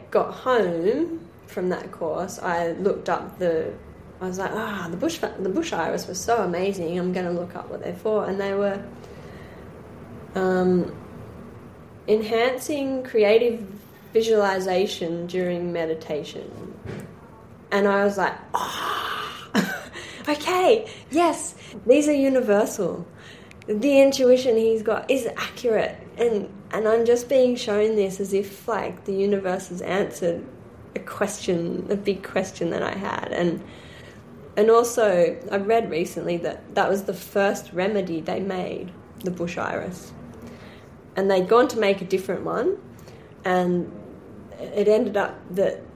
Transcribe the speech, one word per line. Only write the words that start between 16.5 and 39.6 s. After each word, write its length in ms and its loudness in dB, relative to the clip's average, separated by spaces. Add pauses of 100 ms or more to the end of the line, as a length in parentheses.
And 160 4
I 160 4
was 120 2
like, 180 0 (200)
"Ah, 1000 -6
<laughs> 760 -4
okay, 580 4 (240)
yes, 440 2 (320)
these 220 6
are 60 4
universal. 920 2 (600)
The 340 4
intuition 560 6
he's 260 4
got 280 0
is 260 2
accurate." 600 0 (200)
And, 320 2 (220)
and 180 0
I'm 160 6
just 240 4
being 280 6
shown 400 2
this 240 0
as 120 -2
if, 340 -2
like, 380 -4
the 80 -4
universe 560 0
has 140 -8
answered 600 0 (520)
a 60 -6
question, 880 -2
a 60 2
big 260 -2
question 480 -4
that 120 -2
I 120 -2
had. 380 -4
And, 300 0 (960)
and 140 6
also, 640 4 (160)
I 60 0
read 320 2
recently 480 -2
that 360 -8
that 140 4
was 160 0
the 80 -4
first 640 0
remedy 480 0
they 180 -4
made, 500 -6 (340)
the 60 -2
bush 280 -6
iris. 520 -6 (1040)